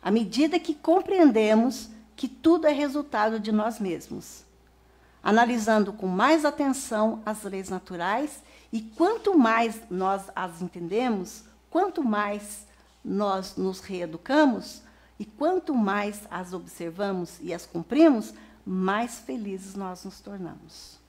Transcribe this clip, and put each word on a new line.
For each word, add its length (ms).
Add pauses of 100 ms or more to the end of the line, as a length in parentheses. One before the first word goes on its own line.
À 80
medida 480
que 160
compreendemos 1120 (260)
que 120
tudo 400
é 40
resultado 680
de 120
nós 280
mesmos. 640 (800)
Analisando 720
com 140
mais 360
atenção 840
as 180
leis 260
naturais, 760 (280)
e 100
quanto 560
mais 420 (100)
nós 340 (120)
as 260
entendemos, 840 (260)
quanto 340
mais 640 (360)
nós 520
nos 240
reeducamos, 1040 (360)
e 80
quanto 480
mais 560
as 240
observamos 840
e 140
as 120
cumprimos, 680 (320)
mais 540
felizes 560
nós 280
nos 160
tornamos. 880